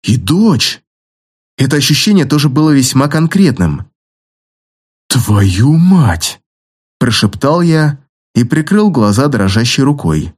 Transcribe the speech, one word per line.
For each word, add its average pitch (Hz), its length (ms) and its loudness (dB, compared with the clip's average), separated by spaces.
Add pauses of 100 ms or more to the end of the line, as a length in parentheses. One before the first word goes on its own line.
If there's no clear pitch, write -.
И 120 140 -4
дочь. 160 640 -2 (720)
Это 143 200 0
ощущение 160 500 0
тоже 147 220 0
было 151 220 2
весьма 139 380 0
конкретным. 151 840 0 (1160)
«Твою 104 640 0
мать!» – 160 680 0 (560)
прошептал 135 640 -2
я 156 420 0 (300)
и 120 100 2
прикрыл 185 460 0
глаза 120 380 0
дрожащей 110 540 0
рукой. 85 560 -2